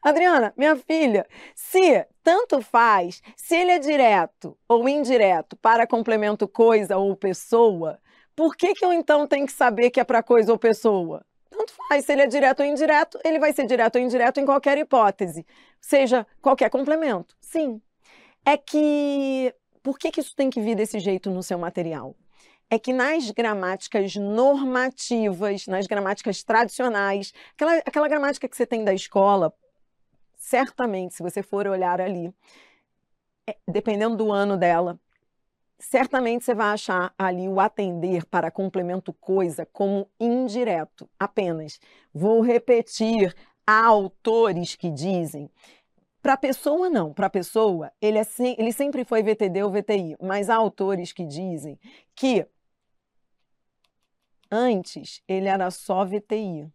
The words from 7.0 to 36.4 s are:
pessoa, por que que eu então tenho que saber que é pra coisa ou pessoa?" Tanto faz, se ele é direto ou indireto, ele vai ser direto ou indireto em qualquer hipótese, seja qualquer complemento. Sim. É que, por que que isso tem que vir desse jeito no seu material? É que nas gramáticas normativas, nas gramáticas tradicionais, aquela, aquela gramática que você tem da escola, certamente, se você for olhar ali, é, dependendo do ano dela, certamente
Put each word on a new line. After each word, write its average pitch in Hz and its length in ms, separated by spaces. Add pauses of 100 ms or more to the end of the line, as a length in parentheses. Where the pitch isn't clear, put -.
pessoa, 190 800 (380)
por 320 200
que 370 200
que - 100
eu 359 80
então 302 320
tenho 277 220
que - 40
saber 240 380
que 254 100
é 247 40
pra 240 180
coisa 233 300
ou 220 80
pessoa?" 202 680 (240)
Tanto 427 240
faz, 294 320
se 294 60
ele 277 100
é 277 60
direto 269 320
ou 285 80
indireto, 302 560
ele 320 160
vai 302 120
ser 277 140
direto 226 300
ou 247 60
indireto 247 380
em 277 60
qualquer 277 320
hipótese, 202 680 (340)
seja 254 460 (120)
qualquer 269 300
complemento. 277 680
Sim. 269 420 (640)
É 294 120
que, 285 960 (300)
por 269 160
que 320 140
que - 80
isso - 160
tem 269 160
que 233 100
vir 214 140
desse 214 240
jeito 190 320
no 180 100
seu 175 160
material? 165 580 (540)
É 226 80
que 254 160
nas 254 380
gramáticas 196 840
normativas, 226 1500
nas 190 220
gramáticas 202 560
tradicionais, 220 920 (220)
aquela, 330 220
aquela 302 300
gramática 285 400
que - 80
você 240 100
tem 226 180
da 196 100
escola, 196 600 (840)
certamente, 233 800
se 170 80
você 180 180
for 202 260
olhar 185 320
ali, 185 340 (1120)
é, 214 100 (100)
dependendo 208 480
do 214 160
ano 202 240
dela, 175 440 (800)
certamente 247 640